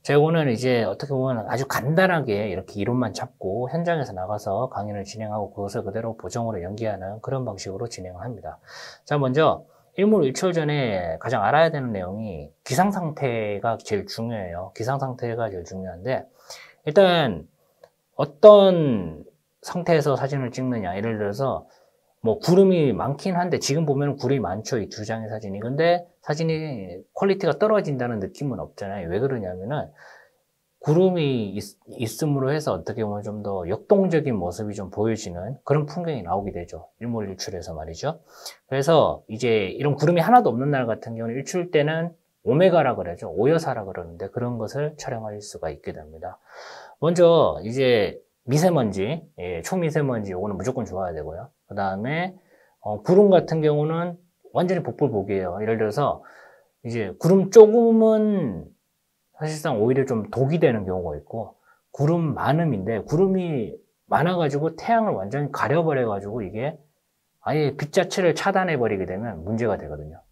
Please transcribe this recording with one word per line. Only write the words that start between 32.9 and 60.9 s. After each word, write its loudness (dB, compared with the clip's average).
보면 -4
좀 -8
더 -4
역동적인 2
모습이 -4
좀 -10
보여지는 -4
그런 0
풍경이 -6
나오게 -4
되죠, -12
일몰 -6
일출에서 -10
말이죠. -8
그래서 2
이제 0
이런 -2
구름이 2
하나도 6
없는 0
날 0
같은 -6
경우는 -6
일출 -6
때는 0
오메가라 4
그러죠. -8
오여사라 2
그러는데, -10
그런 -6
것을 -6
촬영할 -10
수가 -10
있게 -10
됩니다. -14
먼저 6
이제 2
미세먼지, 2
예, -6
초미세먼지, -2
요거는 -4
무조건 -4
좋아야 -6
되고요. -10
그 -14
다음에, -4
어, -8
구름 6
같은 4
경우는 0
완전히 0
복불복이에요. -2
예를 0
들어서 0
이제 -4
구름 4
조금은 6
사실상 -2
오히려 2
좀 -4
독이 0
되는 2
경우가 -4